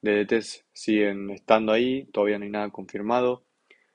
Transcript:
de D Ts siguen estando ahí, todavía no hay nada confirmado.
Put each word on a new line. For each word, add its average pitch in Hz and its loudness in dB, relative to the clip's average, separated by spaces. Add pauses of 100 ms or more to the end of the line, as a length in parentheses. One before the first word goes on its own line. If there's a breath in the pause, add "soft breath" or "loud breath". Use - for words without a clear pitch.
de 104 2
D - -2
Ts 110 -4
siguen 101 0
estando 110 2
ahí, 127 0
todavía 104 0
no 101 -8
hay 101 -10
nada 104 -4
confirmado. 120 -2 (520 soft breath)